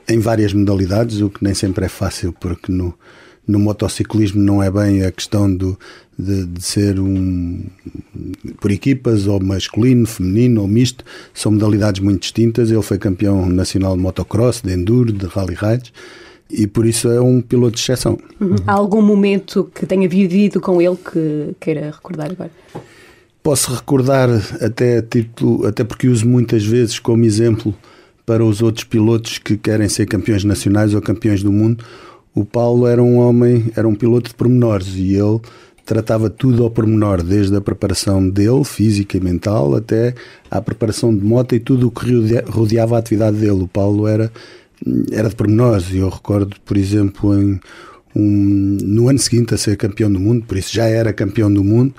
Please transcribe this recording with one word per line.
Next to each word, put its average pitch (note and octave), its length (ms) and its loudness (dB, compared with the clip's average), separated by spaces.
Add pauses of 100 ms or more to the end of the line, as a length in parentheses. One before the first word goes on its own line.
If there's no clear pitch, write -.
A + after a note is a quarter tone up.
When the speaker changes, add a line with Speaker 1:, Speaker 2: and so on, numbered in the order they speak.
Speaker 1:
em A2+ 100 2
várias G#2+ 340 0
modalidades, G2+ 680 0
o G#2 100 0
que - 140 -8
nem G2 100 0
sempre F#2 300 -4
é F2+ 40 -2
fácil, - 440 -6
porque F2 400 -8
no, F#2 200 -4 (540)
no G#2 120 2
motociclismo G#2 840 0
não G2+ 200 2
é F#2+ 80 0
bem G2+ 320 2
a F#2 80 0
questão G2+ 440 0
do, F#2+ 240 -4 (400)
de, F#2+ 280 -4
de F2 160 -10
ser G2+ 360 0
um, F#2 640 -2 (1000)
por G2+ 100 0
equipas, A2+ 560 0
ou G2+ 140 0
masculino, A2 640 0
feminino, A2 560 0
ou G2 60 -2
misto, B2+ 360 0 (280)
são G#2+ 200 -2
modalidades G#2 500 2
muito G2 200 0
distintas. A2+ 480 0
Ele A2 120 2
foi G2+ 160 -2
campeão G2 480 0
nacional F#2 500 0
de F2+ 60 -2
motocross, G2+ 600 -2
de F#2 120 -4
enduro, A2 380 2
de G2 140 -6
rally F#2 280 -6
raids, A#2 380 -4 (580)
e G#2+ 160 -2
por A2+ 200 0
isso A#2 220 0
é A#2+ 120 2
um B2+ 200 4
piloto A#2+ 360 0
de - 40 -6
exceção. - 380 -2 (200)
Speaker 2:
Uhum. G3+ 180 0 (100)
Há G#3 60 0
algum G#3 280 0
momento G3+ 760 0
que - 120 -8
tenha F#3+ 220 0
vivido F#3+ 520 2
com F3 200 0
ele F3+ 160 2
que D#3 600 -6
queira D3+ 320 -6
recordar D#3 400 -12
agora? F3 200 -12 (920)
Speaker 1:
Posso C3+ 320 0
recordar C3 540 2 (320)
até A#2+ 380 2
a A#2 40 2
título, A#2 640 0
até G#2+ 160 0
porque A#2+ 260 -2
uso A#2 200 2
muitas A#2 360 2
vezes A2+ 340 0
como A#2 260 2
exemplo A2 500 2 (500)
para A2+ 180 0
os A2 200 0
outros A2+ 220 0
pilotos A2+ 520 0
que - 180 -4
querem G#2+ 320 0
ser G#2 200 -2
campeões G2+ 380 -2
nacionais G#2 500 0
ou G#2 80 0
campeões G2+ 400 -2
do G2+ 100 0
mundo. A2+ 320 0 (500)
O G#2+ 80 0
Paulo A#2+ 440 0
era A#2+ 160 2
um B2 160 4
homem, A#2+ 580 4
era A2 100 0
um G#2+ 80 2
piloto A#2 360 0
de - 40 -20
pormenores, A2+ 640 0
e F#2+ 180 0
ele G#2 260 2 (440)
tratava A2 460 -2
tudo A#2+ 340 0
ao A2+ 60 0
pormenor, G#2+ 520 2
desde G2 320 0
a G2+ 60 2
preparação F#2+ 640 -2
dele, G#2 380 2
física G2+ 540 -2
e - 20 -4
mental, F2+ 560 0
até A2+ 380 -2 (360)
à G2 120 -4
preparação A2 520 -2
de G2 80 0
moto A#2+ 320 0
e A2+ 60 0
tudo B2 280 0
o - 20 -4
que A#2+ 220 -4
rodea-, A#2 360 2
rodeava A2+ 480 0
a - 20 0
atividade A2 380 0
dele. G#2 260 0
O F2+ 60 -4
Paulo G#2 400 0
era, A2 240 0 (800)
era G#2+ 160 -2
de - 80 -6
pormenores, G#2 560 2
e F#2+ 60 -2
eu F#2+ 100 0
recordo, G2+ 560 -4
por G#2 140 -2
exemplo, G2+ 600 0
em G2 220 0 (560)
um, G2+ 680 2
no A2 280 2
ano C#3 80 2
seguinte A#2 360 0
a G2+ 40 0
ser G2+ 180 -2
campeão G#2+ 340 -2
do G2 80 0
mundo, A2+ 280 0
por F#2+ 100 -6
isso - 180 -6
já A2+ 120 0
era A2+ 260 0
campeão G#2 400 0
do G2+ 100 4
mundo, A#2 360 2